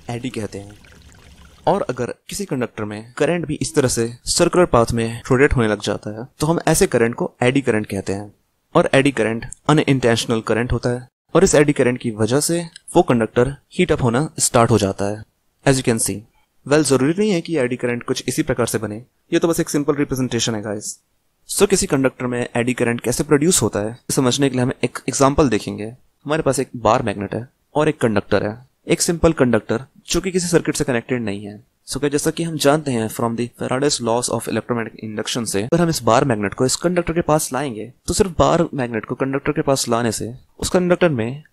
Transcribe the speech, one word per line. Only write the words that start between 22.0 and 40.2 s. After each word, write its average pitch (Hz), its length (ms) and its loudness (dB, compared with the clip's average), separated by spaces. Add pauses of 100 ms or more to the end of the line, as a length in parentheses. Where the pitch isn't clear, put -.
में 120 300 -4
एडी 120 180 0
करंट 120 260 0
कैसे 123 240 -2
प्रोड्यूस 151 380 2
होता 104 180 0
है 110 180 -6 (120)
समझने 135 380 2
के 123 60 -6
लिए 123 80 0
हम 127 100 0 (120)
एक - 140 -4 (100)
एग्जांपल 135 400 2
देखेंगे। 104 380 -4 (380)
हमारे 151 180 -2
पास 135 180 0
एक 127 160 -6
बार 117 260 2
मैग्नेट 101 320 -6
है 113 140 -8 (260)
और 151 140 2
एक 151 120 -2
कंडक्टर 104 460 0
है, 110 100 -8 (320)
एक 170 140 0
सिंपल 165 300 2
कंडक्टर 120 520 0 (220)
जो 170 140 -2
कि 185 100 -4
किसी 175 180 -2
सर्किट 156 280 2
से 151 80 0
कनेक्टेड 123 380 -2
नहीं 104 220 -6
है। 104 180 -14 (260)
So 139 120 -6
क्या, 147 80 0
जैसा 147 220 0
कि 170 120 -4
हम 165 140 -4
जानते 143 340 2
हैं 110 180 0
from 117 280 -2
the 120 100 -2 (140)
Faraday's 127 420 -2
laws 117 320 0
of 113 160 -4
electromagnetic 113 560 -4
induction 110 400 -4
से, 98 160 -2
अगर 165 180 2
हम 170 80 2
इस 147 140 -2
बार 117 220 4
मैग्नेट 107 300 0
को 127 120 0
इस 127 100 0
कंडक्टर 175 360 -2
के 165 80 -2
पास 151 320 0
लाएंगे 120 400 -6 (140)
तो 180 80 -2
सिर्फ 196 240 0
बार 151 360 4
मैग्नेट 120 300 -4
को 131 100 -6
कंडक्टर 135 380 -2
के 156 100 -2
पास 135 260 0
लाने 117 240 0
से 107 200 -6 (260)